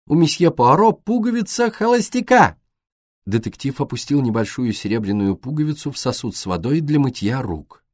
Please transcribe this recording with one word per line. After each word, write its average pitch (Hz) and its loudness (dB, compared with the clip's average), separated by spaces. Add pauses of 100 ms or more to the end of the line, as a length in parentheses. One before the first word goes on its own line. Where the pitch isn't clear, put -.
У - -2
месье 165 4
Пуаро 165 4
пуговица 233 -2
холостяка! 233 2 (680)
Детектив 113 -4
опустил 143 -2
небольшую 113 -2
серебряную 101 -2
пуговицу 151 -4
в 139 -12
сосуд - -6
с - -8
водой 98 -2
для 151 0
мытья 120 -2
рук, - -10 (120)